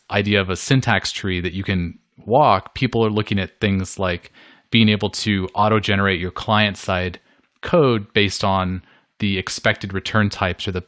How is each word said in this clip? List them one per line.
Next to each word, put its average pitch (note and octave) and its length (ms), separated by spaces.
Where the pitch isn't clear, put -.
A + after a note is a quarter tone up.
idea G#2 300
of F#2 100
a F2+ 60
syntax A#2+ 540
tree F#2 300
that F2 120
you F#2+ 120
can F2 340
walk, A2+ 580
people A#2 300
are G#2+ 60
looking G#2 280
at F#2 220
things F#2+ 380
like F2+ 340
being A2+ 180
able G#2 220
to G2 440
auto-generate G2+ 680
your F2+ 100
client-side F#2+ 880
code B2 520
based G#2 320
on F#2 380
the G2 160
expected G2+ 560
return G2+ 340
types F#2 400
or G2 40
the F2+ 160